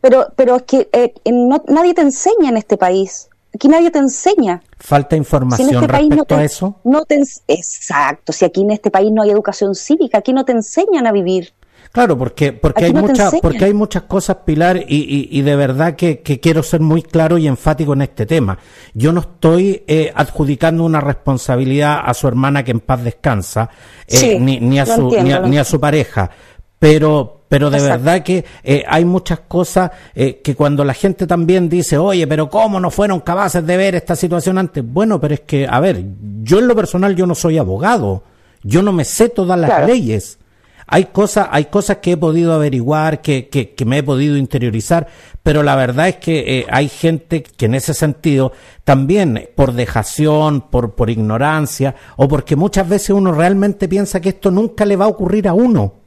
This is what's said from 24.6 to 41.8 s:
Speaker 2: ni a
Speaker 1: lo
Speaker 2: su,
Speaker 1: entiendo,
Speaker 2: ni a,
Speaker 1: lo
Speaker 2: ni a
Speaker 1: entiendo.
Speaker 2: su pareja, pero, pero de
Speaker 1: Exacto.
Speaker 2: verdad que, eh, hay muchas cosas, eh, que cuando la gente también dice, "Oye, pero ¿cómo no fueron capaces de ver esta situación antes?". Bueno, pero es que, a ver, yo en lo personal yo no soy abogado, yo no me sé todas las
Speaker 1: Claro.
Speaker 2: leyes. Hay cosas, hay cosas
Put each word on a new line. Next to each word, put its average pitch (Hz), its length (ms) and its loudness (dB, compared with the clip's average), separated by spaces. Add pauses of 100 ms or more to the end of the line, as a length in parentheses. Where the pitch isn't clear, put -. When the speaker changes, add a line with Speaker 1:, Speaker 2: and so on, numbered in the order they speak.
Speaker 2:
ni 131 180 2
a 139 60 2
Speaker 1:
lo 117 100 0
Speaker 2:
su, - 60 2
Speaker 1:
entiendo, 127 240 2
Speaker 2:
ni 135 80 2
a, - 20 2
Speaker 1:
lo - 60 0
Speaker 2:
ni - 160 2
a - 20 4
Speaker 1:
entiendo. 135 60 2
Speaker 2:
su 156 160 0
pareja, 143 500 -2 (480)
pero, 151 680 2
pero 143 220 0
de 143 100 0
Speaker 1:
Exacto. 131 260 0
Speaker 2:
verdad 175 180 0
que, 180 220 -2 (180)
eh, 139 240 0
hay 165 180 2
muchas 180 360 -2
cosas, 180 500 -2 (240)
eh, 127 260 -4
que 139 140 -4
cuando 143 300 0
la 135 80 -2
gente 190 340 -2
también 180 400 2
dice, 160 300 0
"Oye, 180 280 0
pero 151 240 -2
¿cómo 202 300 0
no 180 100 -2
fueron 202 300 -2
capaces 180 480 -2
de 180 100 0
ver 190 180 0
esta 170 200 -4
situación 175 420 -2
antes?". 180 280 -4
Bueno, 180 340 0
pero 147 140 -2
es 139 80 -6
que, 139 280 -2
a 123 120 0
ver, 160 200 0 (420)
yo 160 160 4
en 247 100 2
lo 240 60 4
personal 196 400 0
yo 180 120 0
no 160 80 0
soy 160 220 -2
abogado, 110 640 -2 (400)
yo 135 180 2
no 202 120 0
me 165 100 0
sé - 240 0
todas 180 320 0
las 165 100 2
Speaker 1:
Claro. 160 180 2
Speaker 2:
leyes. 135 500 -2 (560)
Hay 185 120 4
cosas, 202 460 -2
hay 151 140 0
cosas 202 320 -2